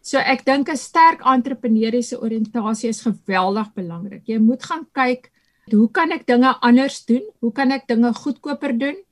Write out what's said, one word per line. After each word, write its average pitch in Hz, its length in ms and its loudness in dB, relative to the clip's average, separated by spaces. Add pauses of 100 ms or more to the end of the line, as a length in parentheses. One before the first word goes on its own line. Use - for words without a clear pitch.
So - 160 -4
ek 269 260 0
dink 277 240 0
'n 320 80 -4
sterk - 440 2
entrepreneuriese 240 1000 0
oriëntasie 220 680 -4
is 226 140 -6
geweldig 202 720 -2
belangrik. 180 520 -12
Jy 226 120 -2
moet 233 240 4
gaan 330 300 -8
kyk, 254 380 -2 (400)
hoe 220 200 4
kan 330 200 0
ek 330 160 -6
dinge 247 340 4
anders 254 440 2
doen? 240 180 0 (180)
Hoe 233 120 -2
kan 262 180 0
ek 269 160 -4
dinge 233 260 2
goedkoper 285 680 -6
doen? 285 180 -4 (160)